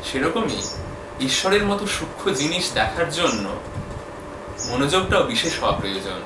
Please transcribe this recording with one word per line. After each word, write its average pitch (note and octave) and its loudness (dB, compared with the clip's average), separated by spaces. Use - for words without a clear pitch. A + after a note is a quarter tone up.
সেরকমই E3 0
ঈশ্বরের G3 4
মতো G3+ 0
সূক্ষ্ম F3+ -2
জিনিস E3 0
দেখার D3 2
জন্য A#2+ 0
মনোযোগটাও F#3 4
বিশেষ D3 0
হওয়া - 2
প্রয়োজন G2 -4